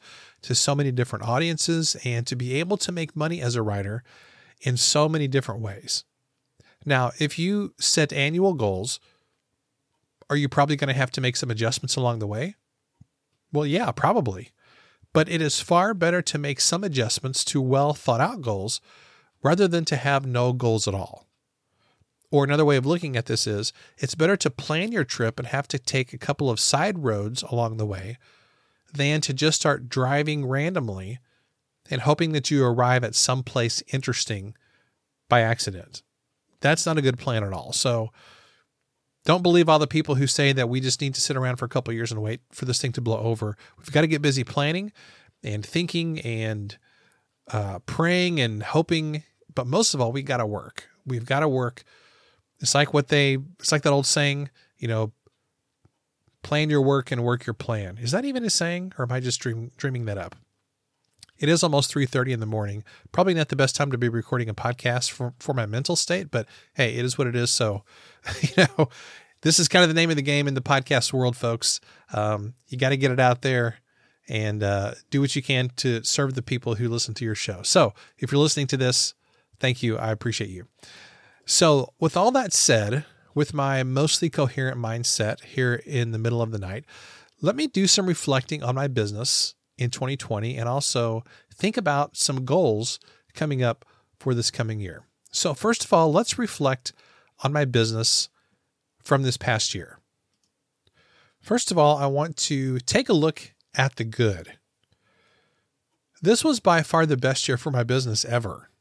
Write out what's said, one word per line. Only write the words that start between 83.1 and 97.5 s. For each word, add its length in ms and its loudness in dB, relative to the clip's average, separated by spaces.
with 200 0
my 280 0
mostly 480 0
coherent 480 -2
mindset 680 -2
here 320 0
in 260 -2
the 60 -2
middle 240 0
of 100 -2
the 60 -6
night, 260 -8
let 160 2
me 120 -2
do 200 2
some 180 4
reflecting 580 -2
on 120 -2
my 120 -2
business 640 -2
in 120 -2
twenty 280 -4
twenty 400 -4
and 100 -4
also 560 -2
think 240 -2
about 400 0
some 260 -2
goals 560 2
coming 300 -2
up 220 -2
for 140 0
this 180 0
coming 300 -4
year. 220 -12
So 220 -2
first 320 0
of 80 -6
all, 180 4
let's 260 0
reflect 540 -2
on 100 -2